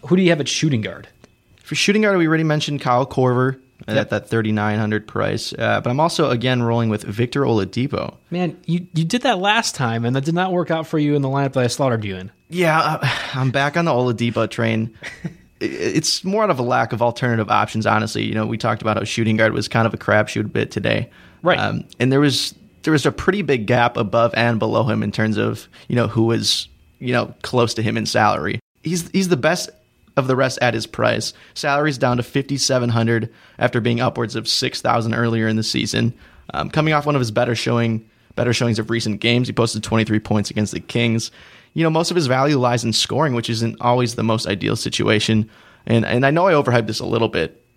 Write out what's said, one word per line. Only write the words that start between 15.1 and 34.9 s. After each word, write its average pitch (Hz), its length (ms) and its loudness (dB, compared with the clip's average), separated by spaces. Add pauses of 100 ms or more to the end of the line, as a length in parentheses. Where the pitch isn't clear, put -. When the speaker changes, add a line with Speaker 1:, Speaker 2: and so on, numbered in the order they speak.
Speaker 1:
<laughs> - 0 -
Speaker 2:
I-, 160 60 -6 (340)
it's - 580 -2
more 202 220 0
out 202 60 0
of 131 100 0
a - 20 0
lack 120 300 0
of 117 100 -2
alternative 113 480 0
options, 107 360 0
honestly. 110 380 0
You 110 100 -4
know, 110 120 -2
we 113 100 -4
talked 110 260 -2
about 107 160 0
how 101 60 -4
shooting 110 320 0
guard 110 160 4
was 107 140 -4
kind 113 200 2
of 113 80 -2
a 107 40 -6
crapshoot 107 460 2
a 107 40 -6
bit 110 220 -2
today. 110 400 -2 (320)
Speaker 1:
Right. 170 160 2
Speaker 2:
Um, 104 260 -2 (140)
and 131 140 4
there 139 80 4
was, - 340 0 (280)
there 160 100 2
was 156 120 2
a 143 80 2
pretty 196 300 0
big 131 240 0
gap 120 300 2
above 117 380 2
and 117 260 2
below 110 240 2
him 110 180 0
in 104 80 -2
terms 110 260 0
of, 110 320 -4 (200)
you 120 80 0
know, 117 100 2
who 110 180 2
was, 113 440 -2 (320)
you 127 120 -4
know, 120 300 -2
close 120 320 0
to 113 80 -4
him 110 140 0
in 107 100 -2
salary. 104 540 0 (220)
He's, 170 280 -4
he's 190 180 0
the 175 80 4
best 156 340 0 (460)
of 127 100 0
the 131 80 2
rest 131 260 0
at 123 140 2
his 113 100 -4
price. 113 480 -2 (220)
Salary's 147 420 0
down 123 200 0
to 120 80 -2
fifty-seven 135 640 0
hundred 113 440 0 (280)
after 123 200 0
being 117 200 0
upwards 120 340 -2
of 110 140 -6
six - 320 -2
thousand 117 340 0